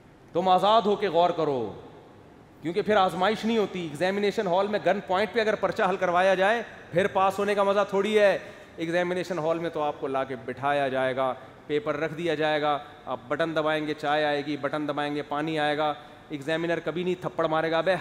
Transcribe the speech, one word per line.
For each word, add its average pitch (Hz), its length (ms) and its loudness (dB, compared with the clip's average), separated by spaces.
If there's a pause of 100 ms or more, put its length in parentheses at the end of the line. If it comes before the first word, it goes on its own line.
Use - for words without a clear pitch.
(320)
تم 180 160 0
آزاد 196 340 6
ہو 202 140 2
کے 196 120 -2
غور 175 220 4
کرو، 139 420 -2 (920)
کیونکہ 175 200 -2
پھر 208 140 4
آزمائش 185 480 2
نہیں 226 140 2
ہوتی۔ 190 220 -2
ایگزامینیشن 190 680 -2
hall 185 200 2
میں 208 200 -2
gun 190 200 4
point 185 280 0
پہ 233 60 2
اگر 214 140 2
پرچہ - 360 -2
حل 190 60 0
کروایا 185 380 2
جائے، 202 280 2 (300)
پھر 180 140 2
pass 196 320 2
ہونے 202 160 0
کا 202 80 2
مزہ 196 280 2
تھوڑی 202 280 2
ہے۔ 196 200 6 (380)
ایگزامینیشن 175 640 -2
hall 165 200 0
میں 165 120 -4
تو 156 120 -4
آپ 147 180 -2
کو 151 60 -4
لا 135 180 0
کے 127 200 -6
بٹھایا 139 440 0
جائے 131 280 0
گا، 131 180 0 (320)
paper 147 300 -2
رکھ 156 220 -4
دیا 165 160 -2
جائے 151 280 0
گا، 147 160 0 (280)
آپ 127 120 -6 (100)
button 156 280 -2
دبائیں 156 300 0
گے 151 80 -4
چائے 147 300 0
آئے 147 220 -2
گی، 147 100 -4
button 143 320 -4
دبائیں 147 260 -4
گے 147 80 -4
پانی 151 360 -4
آئے 147 200 0
گا۔ 151 160 0 (340)
ایگزامینر 160 560 -2
کبھی 165 200 -4
نہیں 180 160 0
تھپڑ 165 260 -2
مارے 160 240 0
گا، 160 100 2
"بے 175 200 2